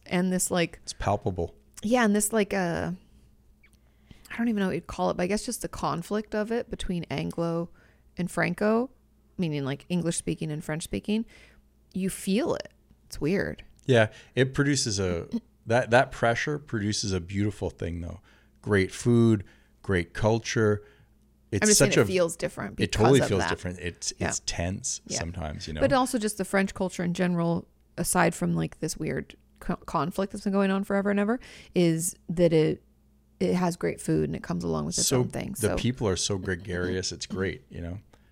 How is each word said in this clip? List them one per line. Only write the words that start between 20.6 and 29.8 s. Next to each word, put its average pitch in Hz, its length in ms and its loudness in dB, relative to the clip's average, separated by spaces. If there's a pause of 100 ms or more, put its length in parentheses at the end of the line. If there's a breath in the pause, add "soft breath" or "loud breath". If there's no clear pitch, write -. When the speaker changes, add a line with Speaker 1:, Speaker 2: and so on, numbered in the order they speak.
Speaker 2:
It's - 100 0
Speaker 1:
I'm 214 60 2
just 208 120 6
saying 147 120 6
Speaker 2:
such - 80 2
Speaker 1:
it - 20 8
Speaker 2:
a, 113 40 4
Speaker 1:
feels 175 300 0
different - 440 -8
Speaker 2:
it 110 120 0
totally 139 280 6
Speaker 1:
because - 60 2
of - 120 0
Speaker 2:
feels 90 60 2
Speaker 1:
that. 85 60 0
Speaker 2:
different. 90 300 -6
It's, 85 380 -8
Speaker 1:
Yeah. - 120 -2
Speaker 2:
it's - 180 -4
tense - 580 -4
Speaker 1:
Yeah. - 140 -6
Speaker 2:
sometimes, 82 480 -8
you 80 80 -8
know. - 60 -4
Speaker 1:
But 269 120 2
also 254 240 0
just 214 220 -4
the 190 60 -2
French 196 280 0
culture 185 300 -4
in 170 100 0
general, 175 540 0 (300)
aside 170 380 2
from, 175 200 -2
like, 165 240 -4
this - 180 -4
weird 143 380 -6 (240)
co-, - 180 -4
conflict 180 560 -4